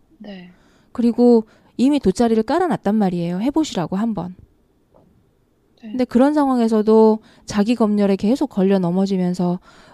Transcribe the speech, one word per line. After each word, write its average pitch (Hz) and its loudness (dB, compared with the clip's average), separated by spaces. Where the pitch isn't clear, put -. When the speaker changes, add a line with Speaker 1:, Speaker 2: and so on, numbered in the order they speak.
Speaker 1:
네. 190 -20
Speaker 2:
그리고 233 2
이미 277 2
돗자리를 220 0
깔아놨단 262 -2
말이에요. 180 -2
해보시라고 233 -4
한번. 190 -6
Speaker 1:
네. 226 -18
Speaker 2:
근데 247 -4
그런 269 2
상황에서도 220 2
자기 208 0
검열에 208 0
계속 247 -2
걸려 196 0
넘어지면서 180 -2